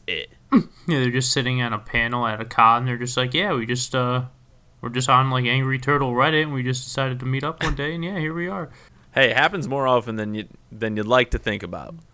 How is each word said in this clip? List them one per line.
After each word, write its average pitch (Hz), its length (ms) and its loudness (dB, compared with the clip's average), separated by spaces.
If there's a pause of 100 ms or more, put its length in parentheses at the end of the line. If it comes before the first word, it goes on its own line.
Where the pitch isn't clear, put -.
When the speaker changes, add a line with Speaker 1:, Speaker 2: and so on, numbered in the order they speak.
Speaker 1:
it." 85 220 -6 (220)
Speaker 2:
<laughs> 262 100 6 (260)
Yeah, 151 120 0
they're 127 120 2
just 127 200 0
sitting 127 300 0
on 117 120 -2
a 104 60 -4
panel 120 460 -2
at 110 160 -4
a 113 40 -6
con, 117 340 6
and 127 80 -2
they're 120 100 -2
just 123 200 -6
like, 127 180 -2
"Yeah, 185 180 0
we 120 140 -2
just, 123 260 -4
uh, 127 300 0 (580)
we're 123 80 -8
just 127 200 -2
on, 131 200 6
like, 127 160 2
Angry 131 320 2
Turtle 135 340 0
Reddit, 151 320 4
and 151 100 -4
we 131 100 -2
just 127 220 -2
decided 131 340 -4
to 127 80 -10
meet 135 160 -2
up 156 200 -6
one 151 120 0
day, 147 180 -4
and 170 100 -6
yeah, 190 140 -6
here 156 160 -4
we 170 140 -6
are." 185 220 -8 (440)
Speaker 1:
Hey, 135 160 4
it 113 80 0
happens 151 300 0
more 135 200 0
often 120 280 2
than 107 180 -4
you, 107 140 -8 (240)
than 110 260 -4
you'd 107 80 -2
like 123 260 2
to 117 60 -2
think 101 260 -4
about. 87 300 -12 (200)